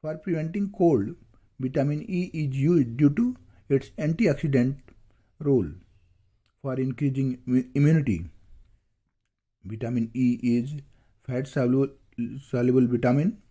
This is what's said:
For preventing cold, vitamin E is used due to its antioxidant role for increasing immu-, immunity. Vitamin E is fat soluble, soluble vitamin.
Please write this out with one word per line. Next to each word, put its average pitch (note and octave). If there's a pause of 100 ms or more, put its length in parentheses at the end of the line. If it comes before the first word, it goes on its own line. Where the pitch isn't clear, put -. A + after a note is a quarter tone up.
For D#3
preventing F3+
cold, D#3 (440)
vitamin C#3
E F3+
is C#3+
used C#3
due C#3+
to A#3+ (320)
its C3+
antioxidant C#3 (640)
role C3+ (960)
for C3+
increasing C3 (100)
immu-, B2+
immunity. C#3+ (1400)
Vitamin A2+
E B2
is B2+ (440)
fat B2+
soluble, C3+ (560)
soluble B2
vitamin. C3 (140)